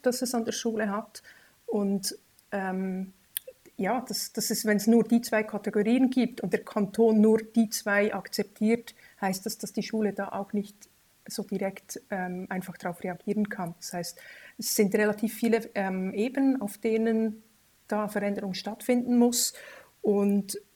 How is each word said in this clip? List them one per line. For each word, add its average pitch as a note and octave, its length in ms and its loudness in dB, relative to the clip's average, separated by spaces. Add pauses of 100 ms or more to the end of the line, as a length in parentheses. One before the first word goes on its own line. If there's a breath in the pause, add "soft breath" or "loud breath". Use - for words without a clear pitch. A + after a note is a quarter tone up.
dass B3 200 0
es B3 140 -2
an A3+ 100 -2
der A3+ 60 -4
Schule A3 380 -2
hat. G#3+ 340 -8 (420 loud breath)
Und, G3+ 500 0 (360)
ähm, F#3+ 600 -4 (640)
ja, A3+ 300 0
das, - 260 -6
das - 180 -2
ist, A3 140 -2
wenn's G#3 220 2
nur A3+ 160 8
die A#3 180 2
zwei G#3+ 220 0
Kategorien G#3+ 680 2
gibt A#3+ 320 0
und F3+ 120 -4
der G#3 100 0
Kanton A3 580 4
nur A3 200 8
die A3 280 0
zwei G#3 440 0
akzeptiert, A3 800 -2 (280 loud breath)
heißt F#3+ 240 -2
das, G#3+ 120 -8
dass - 160 -10
die G3+ 100 -2
Schule G#3+ 300 -2
da G3 160 -6
auch G3+ 240 -8
nicht G3+ 220 -4 (540)
so - 140 -6
direkt, G3 560 -6 (100)
ähm, F#3 400 -6
einfach F#3 280 -8
drauf F3 260 -8
reagieren G3+ 460 -4
kann. F3 320 -8
Das - 100 -12
heißt, F3 260 -8 (400 loud breath)
es - 180 -4
sind G#3 200 4
relativ G#3+ 380 2
viele, A3+ 420 0
ähm, F#3+ 380 -2
Ebenen, C4+ 480 2
auf G3+ 160 -6
denen A3 680 0 (440)
da G#3 200 -2
Veränderung G3+ 460 -4
stattfinden A#3+ 640 0
muss. A#3+ 360 4 (480 loud breath)
Und G3+ 560 2 (180)